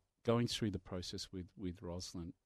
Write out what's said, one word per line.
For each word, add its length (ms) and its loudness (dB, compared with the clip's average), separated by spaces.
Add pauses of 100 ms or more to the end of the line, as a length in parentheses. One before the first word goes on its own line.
(240)
going 220 6
through 240 2
the 80 0
process 540 -6
with, 140 -4 (100)
with 260 -2
Rosalind 500 -4 (140)